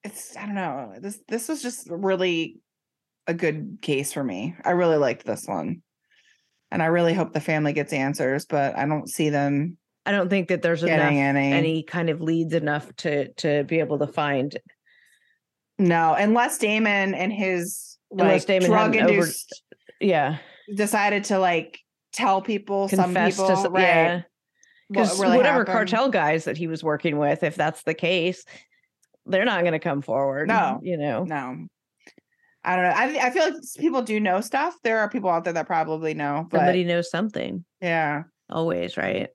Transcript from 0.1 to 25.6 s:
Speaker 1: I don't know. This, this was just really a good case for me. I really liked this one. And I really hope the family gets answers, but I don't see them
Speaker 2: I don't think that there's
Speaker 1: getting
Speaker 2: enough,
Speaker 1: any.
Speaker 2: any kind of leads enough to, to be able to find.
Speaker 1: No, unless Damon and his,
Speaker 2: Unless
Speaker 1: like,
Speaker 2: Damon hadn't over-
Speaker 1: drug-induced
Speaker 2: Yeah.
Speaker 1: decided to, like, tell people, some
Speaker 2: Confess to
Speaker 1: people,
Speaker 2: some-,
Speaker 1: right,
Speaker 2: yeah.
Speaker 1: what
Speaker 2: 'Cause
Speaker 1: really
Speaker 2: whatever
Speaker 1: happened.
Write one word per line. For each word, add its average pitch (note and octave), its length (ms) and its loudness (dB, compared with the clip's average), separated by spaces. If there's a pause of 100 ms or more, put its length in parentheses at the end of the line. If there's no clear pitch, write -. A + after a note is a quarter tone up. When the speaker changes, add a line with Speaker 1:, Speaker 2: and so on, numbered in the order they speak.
Speaker 1:
I G#3 100 -12
don't G#3 80 -6
know. C#3 460 -6
This, G3+ 260 -12
this A3+ 220 -6
was D#4+ 140 -6
just B3 280 -10
really F3+ 680 -2 (680)
a E3+ 80 -2
good D#3 480 -4
case C#3 300 -2
for D3 120 -6
me. A2+ 300 -6 (100)
I - 60 0
really F3 260 4
liked C#3 300 0
this A2+ 200 -6
one. G2 360 -6 (880)
And E3+ 120 -2
I D#3+ 40 2
really E3+ 280 4
hope E3 180 -2
the D#3 80 -2
family D3+ 320 0
gets C#3+ 200 -4
answers, C#3 540 -2
but C#3+ 300 -2
I C#3 100 -2
don't D3+ 220 -2
see D#3 220 -2
them C#3+ 460 0 (300)
Speaker 2:
I G3+ 60 0
don't F#3 180 0
think F#3+ 180 0
that F3 140 0
there's E3+ 200 0
Speaker 1:
getting D3 360 2
Speaker 2:
enough, C#3 180 2
Speaker 1:
any. C#3 160 2
Speaker 2:
any D#3+ 300 0
kind E3+ 260 -4
of D#3 140 -2
leads E3 320 -2
enough D3 420 -2
to, C#3+ 380 -2
to D3 300 0
be D#3+ 160 0
able D3 180 0
to D3 80 0
find. C#3+ 500 -2 (1200)
Speaker 1:
No, E3 360 4
unless A#3+ 440 2
Damon G#3 560 2
and F#3 180 -2
his, F#3+ 680 -4 (120)
Speaker 2:
Unless F#3 320 2
Speaker 1:
like, - 40 -10
Speaker 2:
Damon F#3 260 4
hadn't G#3+ 240 4
over- A3 80 2
Speaker 1:
drug-induced G3 580 0 (380)
Speaker 2:
Yeah. D#3 380 2 (360)
Speaker 1:
decided G#3 500 0
to, G3+ 140 0
like, F3 400 0 (340)
tell G3 280 2
people, G3 480 -2
some F#3+ 160 2
Speaker 2:
Confess F3+ 320 2
to F#3+ 60 0
Speaker 1:
people, F#3+ 140 4
Speaker 2:
some-, F#3 180 0
Speaker 1:
right, F#3 80 4
Speaker 2:
yeah. E3+ 400 4 (680)
Speaker 1:
what G3+ 200 2
Speaker 2:
'Cause F#3+ 120 -2
Speaker 1:
really B3 160 6
Speaker 2:
whatever C4 220 6
Speaker 1:
happened. G3 160 0